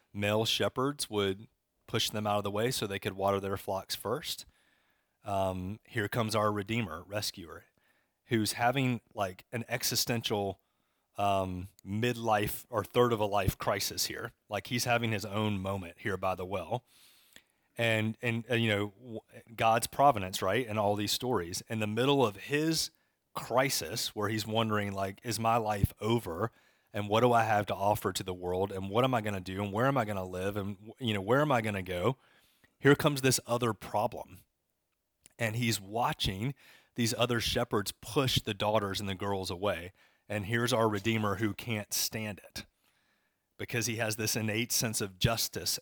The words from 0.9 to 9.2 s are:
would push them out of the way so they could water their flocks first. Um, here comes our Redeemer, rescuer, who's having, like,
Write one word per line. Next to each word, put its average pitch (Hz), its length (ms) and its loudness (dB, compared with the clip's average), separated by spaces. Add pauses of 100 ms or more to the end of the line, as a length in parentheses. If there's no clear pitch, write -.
would 101 380 -2 (400)
push - 240 -2
them 107 140 -4
out 104 120 2
of 104 80 0
the 101 60 -2
way 113 200 2
so 117 160 -2
they 98 120 -4
could 98 180 -4
water 98 240 2
their 98 160 -2
flocks - 380 -6
first. - 500 -6 (800)
Um, 95 580 -2
here 104 240 -2
comes 110 260 0
our 107 180 4
Redeemer, 101 560 -4
rescuer, 92 560 -8 (640)
who's 110 260 2
having, 127 480 2 (120)
like, 95 380 -4